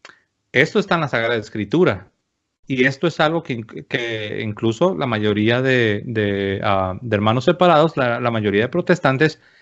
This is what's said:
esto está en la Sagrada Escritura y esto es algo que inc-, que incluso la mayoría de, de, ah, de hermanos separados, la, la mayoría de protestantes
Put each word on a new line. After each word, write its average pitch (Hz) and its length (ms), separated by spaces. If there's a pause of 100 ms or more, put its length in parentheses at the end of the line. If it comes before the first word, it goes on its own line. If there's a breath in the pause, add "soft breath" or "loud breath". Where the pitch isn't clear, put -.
(520 soft breath)
esto 151 260
está 190 180
en 165 60
la 143 60
Sagrada 117 280
Escritura 110 760 (560)
y 131 180
esto 139 220
es 160 120
algo 160 220
que 120 160
inc-, 120 300
que 110 540
incluso 113 540
la 151 120
mayoría 107 540
de, 120 440
de, 101 580
ah, 95 380
de 113 140
hermanos 110 300
separados, 165 520
la, 123 220
la 120 120
mayoría 104 300
de 123 80
protestantes 156 720 (200 soft breath)